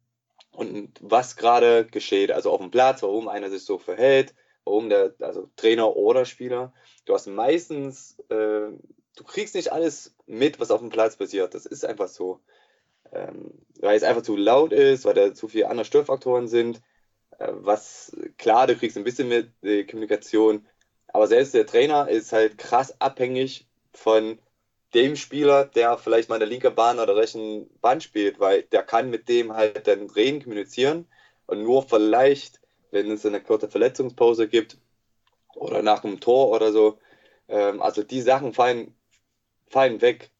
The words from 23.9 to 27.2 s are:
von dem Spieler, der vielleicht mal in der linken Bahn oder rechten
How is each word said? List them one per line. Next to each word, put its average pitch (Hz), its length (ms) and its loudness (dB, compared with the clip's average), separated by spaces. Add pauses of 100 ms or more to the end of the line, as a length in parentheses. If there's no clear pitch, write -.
von 110 440 0 (540)
dem 135 240 2
Spieler, 139 480 2
der 117 320 0
vielleicht 113 320 0
mal 113 80 -4
in 110 40 -6
der 107 80 -2
linken 120 260 -2
Bahn 117 240 0
oder 101 180 0
rechten 110 540 -4 (100)